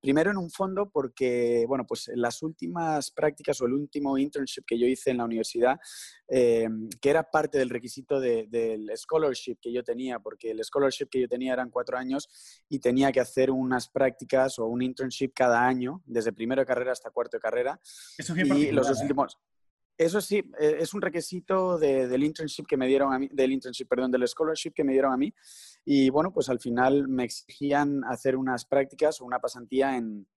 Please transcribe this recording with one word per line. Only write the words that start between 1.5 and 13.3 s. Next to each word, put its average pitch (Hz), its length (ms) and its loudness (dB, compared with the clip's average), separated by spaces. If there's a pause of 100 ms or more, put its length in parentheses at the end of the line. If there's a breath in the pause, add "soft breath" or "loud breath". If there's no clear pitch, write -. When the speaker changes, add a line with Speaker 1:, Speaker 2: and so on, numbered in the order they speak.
Speaker 1:
bueno, 127 180 0
pues - 280 -8
las 120 260 -2
últimas 160 720 -4
prácticas - 500 -2
o 127 60 0
el 123 80 0
último 143 420 -2
internship 139 500 -2
que 117 120 0
yo 120 80 4
hice 131 240 0
en 123 80 0
la 117 80 -2
universidad, 117 520 0 (480 loud breath)
eh, 117 400 4 (360)
que 139 80 4
era 156 200 2
parte 151 280 0
del 127 100 2
requisito 127 500 -4
de, 117 300 0
del 110 480 -2
scholarship 139 640 -2
que 123 100 -10
yo 123 140 -4
tenía, 120 340 -6
porque 110 340 -10
el 110 120 -6
scholarship 139 460 0
que 131 100 0
yo 120 80 0
tenía 127 240 -4
eran 127 160 -4
cuatro 123 300 -6
años - 680 -8
y 143 120 -6
tenía 131 340 2
que 127 80 4
hacer 131 300 2